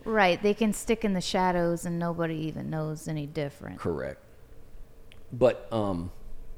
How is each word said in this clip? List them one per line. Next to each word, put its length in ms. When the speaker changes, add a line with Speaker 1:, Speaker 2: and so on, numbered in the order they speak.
Speaker 1:
Right. 380
They 120
can 200
stick 320
in 80
the 80
shadows 640
and 120
nobody 380
even 340
knows 380
any 180
different. 540
Speaker 2:
Correct. 420
But, 380
um, 400